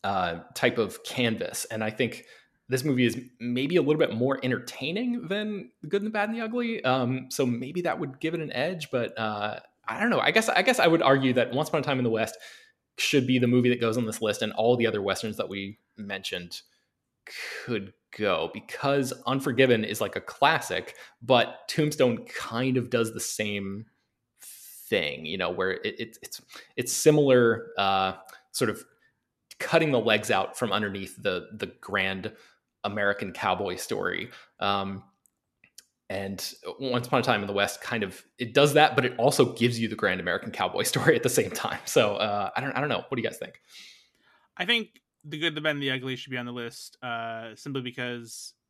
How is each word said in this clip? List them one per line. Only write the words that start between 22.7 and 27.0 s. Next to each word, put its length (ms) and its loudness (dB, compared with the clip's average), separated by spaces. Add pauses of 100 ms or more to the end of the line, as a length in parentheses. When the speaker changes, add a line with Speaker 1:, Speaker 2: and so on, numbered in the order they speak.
Speaker 1:
of 140 -2
does 240 0
the 60 -8
same 680 -6 (540)
thing, 840 -4
you 140 -6
know, 120 0
where 220 0
it, 260 -6
it, 240 -10
it's, 200 -16 (340)
it's 160 -4
similar, 760 6 (100)